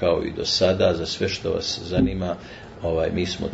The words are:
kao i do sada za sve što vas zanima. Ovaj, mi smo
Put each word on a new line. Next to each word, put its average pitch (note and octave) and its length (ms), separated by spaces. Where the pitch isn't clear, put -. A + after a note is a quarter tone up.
kao E2+ 240
i E2 120
do - 80
sada F#2 500
za E2 120
sve - 220
što F2 220
vas E2 340
zanima. F2+ 520
Ovaj, E2 320
mi F2+ 120
smo E2 280